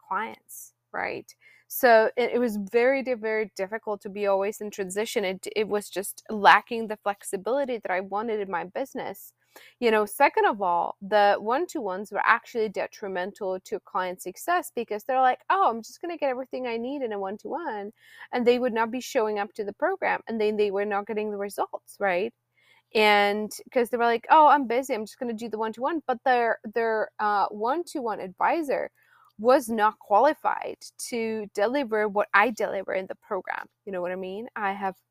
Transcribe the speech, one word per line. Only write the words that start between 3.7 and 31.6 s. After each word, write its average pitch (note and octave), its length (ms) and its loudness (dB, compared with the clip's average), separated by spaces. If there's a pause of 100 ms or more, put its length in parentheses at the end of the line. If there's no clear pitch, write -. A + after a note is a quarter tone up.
to G#3+ 60 -12
be G3+ 180 -4
always G3 340 0
in G#3+ 100 -8
transition. G3+ 540 -4
It, F#3 300 -6
it G#3 140 -2
was G#3 200 -4
just - 400 -10
lacking G#3+ 600 4
the G#3+ 80 -6
flexibility A3 800 -4
that G3 120 -10
I F#3 100 -2
wanted G#3 400 -4
in G3 100 -6
my E3+ 140 -4
business. G3 680 -10 (480)
You A#3 100 4
know, G#3+ 160 4
second F4 400 4
of A3+ 160 0
all, F3 400 0
the G3+ 360 4
one-to-ones A3 760 -4
were G3 120 -2
actually A3 440 2
detrimental F#3+ 920 -6
to F#3+ 220 -8
client F#3 420 -6
success E4+ 500 -4
because G#3+ 300 -6
they're C4 180 0
like, B3+ 200 4 (100)
"Oh, F#4+ 180 4
I'm A3+ 140 -2
just - 180 -20
gonna E4+ 160 -8
get C#4+ 140 -2
everything B3+ 380 -6
I A3+ 80 -4
need C4 260 -6
in A3 100 -4
a G3+ 60 -4
one-to-one," G#3 760 -8 (400)
and A#3+ 140 0
they A#3+ 140 4
would B3 120 0
not A3+ 200 0
be B3+ 80 -6
showing G#3+ 400 0
up G#3 140 -6
to G#3+ 100 -8
the G3+ 80 -6
program, C#4+ 560 -2
and A3+ 120 -4
then G#3+ 160 2
they G#3 140 2
were G3 140 0
not G3+ 240 -2
getting G#3+ 240 -4
the G#3 40 -6
results, - 640 -8
right? G3 340 0 (640)
And G#3 560 4 (220)
'cause A#3+ 180 2
they B3 60 -2
were A#3 80 0
like, A#3 260 0
"Oh, D#4 160 10
I'm C4+ 220 6
busy, B3+ 260 -2
I'm G#3+ 100 -4
just - 140 -16
gonna A#3+ 140 -4
do A3+ 160 -8
the G#3 100 -8
one-to-one," A#3+ 480 -4
but B3+ 180 -4
their, A#3+ 380 2
their, A3+ 560 -2
uh, G#3 300 0
one-to-one A#3 720 -4
advisor G3+ 720 -2 (440)
was A#3+ 320 4
not G#3+ 300 2
qualified - 800 2 (300)
to A3 460 -4
deliver G#3+ 520 0